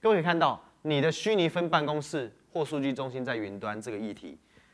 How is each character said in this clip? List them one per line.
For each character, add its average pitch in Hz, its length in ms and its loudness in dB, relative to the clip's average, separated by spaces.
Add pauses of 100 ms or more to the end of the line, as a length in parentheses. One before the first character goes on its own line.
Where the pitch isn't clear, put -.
各 220 100 4
位 208 60 6
可 175 40 4
以 - 20 0
看 170 160 2
到， 143 240 2 (200)
你 151 180 2
的 160 100 4
虚 214 240 0
拟 175 140 4
分 175 200 -2
办 156 160 4
公 151 160 -2
室 143 320 -6 (200)
或 160 120 0
数 147 160 -4
据 135 120 0
中 131 180 -6
心 127 140 -6
在 123 100 -4
云 101 240 -6
端 107 240 -6
这 120 80 -10
个 104 80 -6
议 104 160 -6
题， - 240 -16 (360)